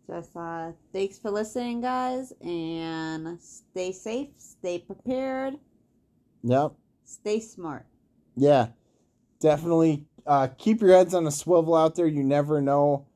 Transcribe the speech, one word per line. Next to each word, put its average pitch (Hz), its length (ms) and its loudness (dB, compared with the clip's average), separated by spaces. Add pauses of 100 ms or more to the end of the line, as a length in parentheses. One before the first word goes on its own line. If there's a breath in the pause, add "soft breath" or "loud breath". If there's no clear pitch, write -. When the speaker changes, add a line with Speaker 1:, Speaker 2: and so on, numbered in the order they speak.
Speaker 1:
Just, 170 280 -16
uh, 165 360 -10 (220)
thanks 196 240 -6
for 208 140 -8
listening, 233 500 -6
guys, 254 500 -4 (100)
and 165 1000 -8
stay - 500 -12
safe, 233 460 -10
stay - 420 -10
prepared. 262 760 -8 (880)
Speaker 2:
Yep. 131 300 0 (300)
Speaker 1:
Stay - 360 -6
smart. 160 480 -14 (480)
Speaker 2:
Yeah. 135 320 4 (760)
Definitely, 160 600 2 (180)
uh, 139 220 2 (100)
keep 220 240 0
your 190 80 6
heads 185 240 8
on 170 140 0
a 143 40 -2
swivel 165 440 2
out 160 180 4
there. 170 140 0
You 147 160 0
never 143 400 0
know 143 420 2 (100)